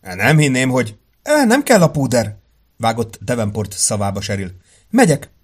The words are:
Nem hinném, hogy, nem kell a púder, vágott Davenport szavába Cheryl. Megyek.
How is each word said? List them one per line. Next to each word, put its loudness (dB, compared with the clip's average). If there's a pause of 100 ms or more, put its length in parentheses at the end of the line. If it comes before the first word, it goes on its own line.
Nem 0
hinném, 2
hogy, -2 (240)
nem 2
kell 4
a 4
púder, -2 (400)
vágott -4
Davenport -4
szavába -4
Cheryl. -6 (380)
Megyek. 2 (140)